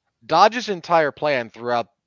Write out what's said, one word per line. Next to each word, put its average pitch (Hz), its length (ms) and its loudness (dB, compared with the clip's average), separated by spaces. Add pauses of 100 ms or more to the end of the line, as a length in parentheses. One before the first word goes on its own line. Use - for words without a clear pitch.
(260)
Dodge's 214 420 2
entire 165 440 0
plan 135 380 -4
throughout 120 380 -4 (180)